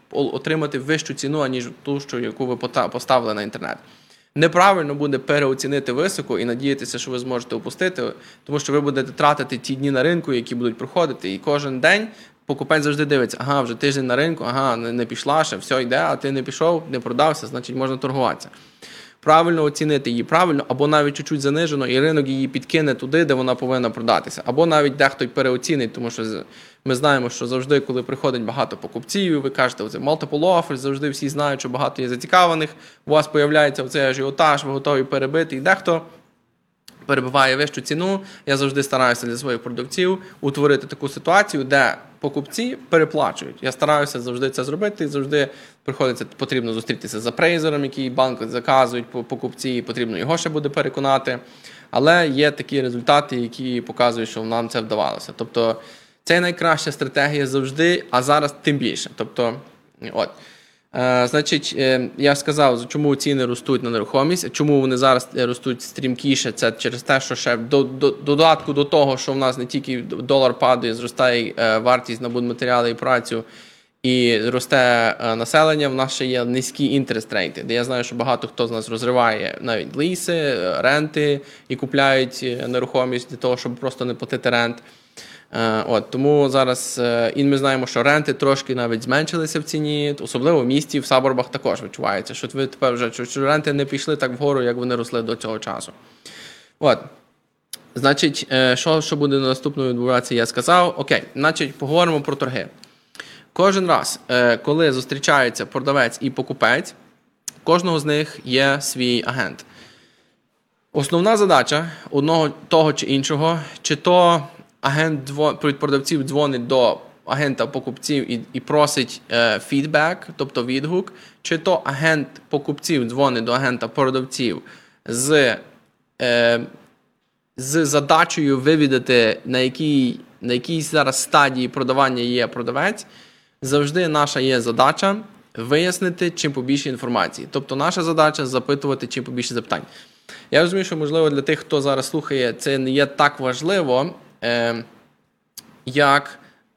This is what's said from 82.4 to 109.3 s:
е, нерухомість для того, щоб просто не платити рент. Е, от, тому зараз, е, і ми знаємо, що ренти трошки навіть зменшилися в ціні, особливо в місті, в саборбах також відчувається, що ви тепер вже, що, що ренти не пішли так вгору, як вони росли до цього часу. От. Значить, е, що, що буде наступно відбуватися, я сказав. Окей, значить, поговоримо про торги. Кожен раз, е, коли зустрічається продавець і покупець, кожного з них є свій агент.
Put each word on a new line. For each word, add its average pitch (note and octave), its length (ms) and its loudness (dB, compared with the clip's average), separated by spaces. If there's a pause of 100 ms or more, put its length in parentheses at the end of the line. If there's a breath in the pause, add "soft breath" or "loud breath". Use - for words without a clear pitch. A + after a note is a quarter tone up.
е, B2 240 -4
нерухомість B2 600 -2
для B2 80 -12
того, B2+ 200 0
щоб B2 180 -6
просто B2+ 300 -6
не B2 80 -4
платити B2 360 -4
рент. A#2 280 0 (760 loud breath)
Е, - 340 0
от, A2 220 0
тому C#3+ 400 4
зараз, B2+ 500 0
е, A#2 360 0
і C#3+ 80 2
ми C#3 140 4
знаємо, C3+ 300 0
що A#2+ 160 0
ренти D3 300 2
трошки C3+ 420 0
навіть A#2 280 -2
зменшилися D#3 560 -2
в D3+ 40 -4
ціні, D3 580 -4
особливо C3+ 380 2
в B2 60 2
місті, C#3+ 340 0
в C3 60 -4
саборбах C3 460 2
також A2+ 320 -4
відчувається, G2+ 500 -4
що A#2+ 200 -8
ви C3+ 140 -2
тепер C3 260 0
вже, A#2+ 180 -2
що, B2 140 -8
що C3+ 200 -4
ренти D3 280 2
не C#3+ 120 -2
пішли C#3 300 -4
так B2+ 240 -4
вгору, C#3+ 220 2
як A#2+ 160 0
вони B2 180 -2
росли A#2 260 -4
до A2+ 140 -4
цього A2 240 -8
часу. - 320 -10 (880 loud breath)
От. C3 200 4 (960)
Значить, C#3+ 560 0
е, C3 240 4
що, D#3+ 260 2
що D#3 140 -4
буде C#3+ 240 2
наступно C3 500 -2
відбуватися, B2 460 -2
я A#2 100 2
сказав. E3+ 520 2
Окей, C#3 260 0 (120)
значить, D3 400 -2
поговоримо D#3 460 2
про C#3+ 140 -4
торги. B2+ 320 -4 (840 loud breath)
Кожен F#3+ 340 2
раз, - 320 0 (100)
е, B2 280 4
коли D3+ 340 2
зустрічається C3 720 0
продавець C3+ 560 0
і C#3 80 -2
покупець, B2+ 640 0 (720)
кожного E3+ 360 2
з C#3+ 60 -4
них D3+ 400 -2
є C3+ 360 2
свій B2 460 -2
агент. A#2+ 380 -6 (1300 soft breath)